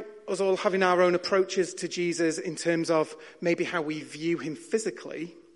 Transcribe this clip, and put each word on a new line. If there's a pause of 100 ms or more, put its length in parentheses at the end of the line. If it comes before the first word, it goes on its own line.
(280)
us
all
having
our
own
approaches
to
Jesus
in
terms
of (240)
maybe
how
we
view
him
physically, (220)